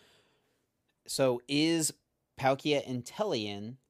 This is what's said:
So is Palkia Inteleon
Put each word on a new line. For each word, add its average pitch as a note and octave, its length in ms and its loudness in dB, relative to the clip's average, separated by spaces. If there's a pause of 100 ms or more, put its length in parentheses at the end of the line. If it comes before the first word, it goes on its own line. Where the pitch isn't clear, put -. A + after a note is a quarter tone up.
(1080)
So B2+ 400 2
is D#3 460 2 (460)
Palkia C#3 480 2
Inteleon A#2+ 880 -6 (120)